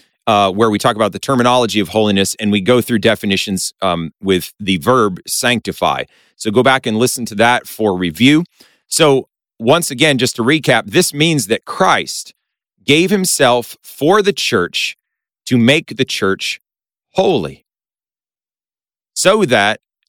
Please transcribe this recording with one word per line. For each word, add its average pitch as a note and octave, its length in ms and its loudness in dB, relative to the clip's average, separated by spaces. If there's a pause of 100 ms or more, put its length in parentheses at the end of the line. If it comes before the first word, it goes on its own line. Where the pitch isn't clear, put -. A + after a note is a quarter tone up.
(260)
uh, G2+ 260 2
where A2 160 2
we G#2 100 0
talk A#2+ 180 0
about G#2+ 160 0
the G2+ 60 -12
terminology B2 640 0
of F#2 80 -2
holiness, G2+ 500 0
and G2+ 140 -2
we G#2 80 2
go A#2+ 220 2
through A#2 160 -2
definitions, G2+ 840 -2
um, E2+ 400 -4
with F#2+ 400 -2
the F#2+ 160 -2
verb G2+ 500 0
sanctify. F2+ 800 -4 (320)
So - 140 -6
go A2+ 120 2
back C3 220 2
and A2 140 -2
listen B2 280 -2
to A2 100 -14
that A#2 300 2
for G#2 300 -2
review. A2 480 2 (420)
So C#3 440 2 (280)
once D3+ 320 0
again, C#3 280 0
just A#2+ 180 -2
to A#2+ 60 -4
recap, C3 420 0
this A2 300 0
means D3 320 0
that G#2+ 180 -2
Christ - 680 -2 (500)
gave D#3+ 240 2
himself C#3 760 0
for F#3 380 0
the G3 140 0
church - 640 -4 (480)
to C3 100 0
make B2 400 2
the C3 80 -2
church - 560 -4 (520)
holy, C3+ 520 -2 (1500)
so G3+ 320 2
that G#2+ 340 0 (280)